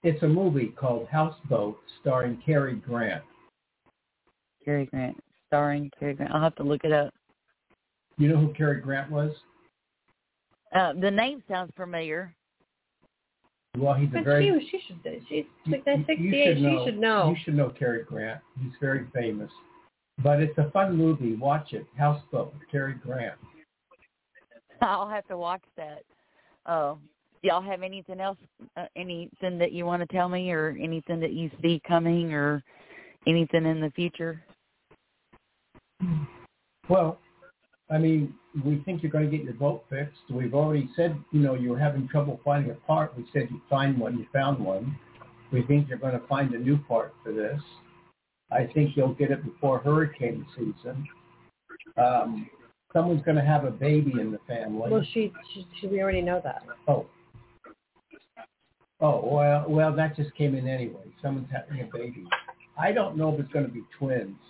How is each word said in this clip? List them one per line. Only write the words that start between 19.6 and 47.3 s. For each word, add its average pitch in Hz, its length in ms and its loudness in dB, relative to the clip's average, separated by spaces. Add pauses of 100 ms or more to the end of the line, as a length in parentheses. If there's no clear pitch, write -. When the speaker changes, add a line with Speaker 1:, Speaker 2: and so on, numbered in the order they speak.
Speaker 1:
But 147 180 4
it's 151 180 0
a 147 120 2
fun 196 260 2
movie. 143 380 2
Watch 143 380 -2
it. 104 140 -8 (120)
Houseboat 147 560 0
with - 160 -18
Cary 135 240 -4 (100)
Grant. 123 300 -8 (1500)
Speaker 2:
I'll 202 280 0
have 208 180 -8
to 190 100 -10
watch 175 260 -6 (140)
that. 151 280 -16 (640)
Oh, 156 320 -2 (440)
do 185 60 4
y'all 175 140 2
have 190 200 -6
anything 190 380 -12
else, 190 180 -6 (380)
uh, 175 180 -10
anything 180 640 -8
that 170 140 0
you 175 140 -6
wanna 175 200 -2
tell 180 220 -2
me 180 240 -2
or 156 280 -2
anything 165 380 -4
that 160 140 -2
you 160 180 -4 (100)
see 165 260 2
coming 170 460 2
or 147 300 0 (640)
anything 165 400 4
in 160 140 0
the 156 100 -2
future? 165 500 -6 (2500)
Speaker 1:
Well, 175 300 4 (720)
I 156 80 2
mean, 160 360 2 (300)
we 143 200 2
think 180 180 -6
you're 156 100 -2
gonna 151 140 2
get 147 180 -2
your 123 100 -8
boat 139 360 -2
fixed. 143 300 -8 (100)
We've 123 240 -4
already 147 420 2
said, 170 220 2 (140)
you 151 80 6
know, 135 140 4
you 123 160 -2
were 123 80 -2
having 135 300 0
trouble 147 360 0
finding 143 260 2
a - 40 -8
part. 156 420 -2
We 120 160 -10
said 131 180 0
you'd 120 180 -10
find 135 300 2
one. 117 200 -2
You 113 140 -8
found 135 320 0
one. 104 320 -4 (560)
We 123 100 2
think 143 260 4
you're 165 100 -6
gonna 127 300 -2
find 135 260 0
a 117 40 -6
new 139 200 2
part - 440 -2
for 110 100 -8